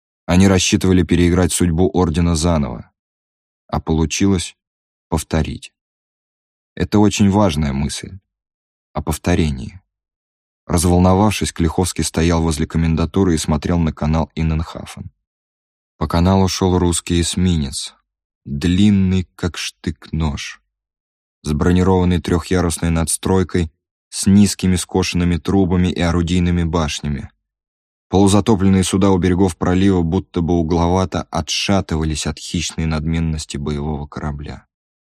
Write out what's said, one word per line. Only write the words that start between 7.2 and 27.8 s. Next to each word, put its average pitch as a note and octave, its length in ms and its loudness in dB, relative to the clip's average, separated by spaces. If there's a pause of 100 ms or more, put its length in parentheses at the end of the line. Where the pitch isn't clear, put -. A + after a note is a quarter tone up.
важная D#2 440 0
мысль C#2+ 460 -6 (760)
о - 80 -8
повторении. D#2 800 -4 (840)
Разволновавшись, F2+ 840 2
Клиховский E2+ 500 -2
стоял E2 400 0
возле D#2+ 240 -2
комендатуры E2 640 0
и D#2 40 0
смотрел E2 420 -2
на D#2+ 120 0
канал D#2 440 -2
Инненхафен. - 760 -6 (840)
По E2 100 -4
каналу F#2 400 2
шел F2+ 300 0
русский F2 440 0
эсминец, E2+ 760 -2 (500)
длинный, F#2 880 2
как - 220 -6
штык-нож, - 1040 -8 (800)
с D2+ 120 -2
бронированной F2+ 680 2
трехъярусной E2+ 720 -2
надстройкой, F2 800 -2 (380)
с - 180 -10
низкими G2 480 4
скошенными F2 600 0
трубами F2+ 500 2
и - 140 -4
орудийными F2 640 0
башнями. D2+ 680 -4 (800)